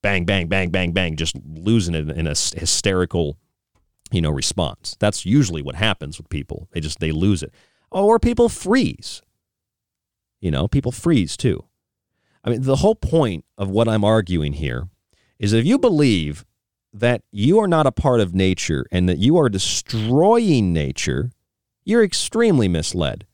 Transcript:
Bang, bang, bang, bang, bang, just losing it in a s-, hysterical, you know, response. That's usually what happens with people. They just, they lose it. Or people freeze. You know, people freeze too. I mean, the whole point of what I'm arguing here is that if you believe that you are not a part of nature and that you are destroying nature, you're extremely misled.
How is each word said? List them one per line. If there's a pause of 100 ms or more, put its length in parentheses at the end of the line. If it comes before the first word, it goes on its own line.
Bang,
bang,
bang,
bang,
bang,
just (100)
losing
it
in
a
s-,
hysterical, (720)
you
know,
response.
That's
usually
what
happens
with
people.
They
just,
they
lose
it. (400)
Or
people
freeze. (1160)
You
know,
people
freeze
too. (760)
I
mean,
the
whole
point (140)
of
what
I'm
arguing
here (500)
is
that
if
you
believe (480)
that
you
are
not
a
part
of
nature
and
that
you
are
destroying
nature, (520)
you're
extremely
misled.